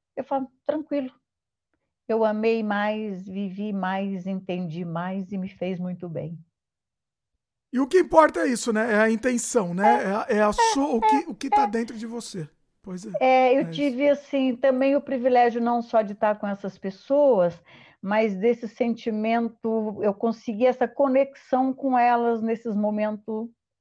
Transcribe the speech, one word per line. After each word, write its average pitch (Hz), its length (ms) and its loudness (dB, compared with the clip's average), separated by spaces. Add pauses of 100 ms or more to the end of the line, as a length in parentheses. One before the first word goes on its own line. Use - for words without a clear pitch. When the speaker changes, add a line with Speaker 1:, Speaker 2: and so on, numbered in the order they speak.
(140)
Speaker 1:
Eu 269 100 -8
falo, 269 220 -4 (200)
tranquilo. 285 440 -4 (960)
Eu 220 180 0
amei 220 380 0
mais, 208 640 -4
vivi 202 460 -6
mais, 190 540 -4
entendi 180 580 -6
mais 180 480 -6
e 196 60 -6
me 185 100 -6
fez 185 300 -6
muito 180 300 -8
bem. 156 280 -10 (1400)
Speaker 2:
E 247 60 -2
o 277 80 0
que 359 140 4
importa 311 400 4
é 302 80 0
isso, 240 240 -2
né? 214 220 0
É - 40 4
a 220 120 4
intenção, 226 640 -2
né? 196 300 4
Speaker 1:
É, - 40 -2
Speaker 2:
É 190 80 -2
a, 220 140 -2
é 214 140 2
a 214 60 4
Speaker 1:
é, 208 40 0 (220)
Speaker 2:
sua, 277 140 0
o 240 120 0
que, 440 140 4
Speaker 1:
é, 339 140 0
Speaker 2:
o 269 80 -8
que 269 120 -8
tá 302 140 4
Speaker 1:
é. 269 60 2
Speaker 2:
dentro 226 280 -4
de 214 80 -10
você. 220 440 -10 (340)
Pois 185 240 -12
é, 214 40 -12 (100)
Speaker 1:
É, 262 340 4
eu 269 60 4
Speaker 2:
é - 20 0
isso. 165 80 -4
Speaker 1:
tive, 277 380 0
assim, 269 480 0
também 269 400 2
o 277 40 2
privilégio 240 600 2
não 240 200 0
só 226 220 0
de 202 120 -6
estar 208 260 0
com 202 80 -6
essas 196 280 -8
pessoas, 196 880 2 (400)
mas 208 320 0
desse 233 320 0
sentimento, 226 1400 -2
eu 202 100 2
consegui 226 540 -2
essa 254 220 2
conexão 262 840 0
com 262 240 -2
elas 240 460 2
nesses 226 320 -4
momentos 214 760 -4 (320)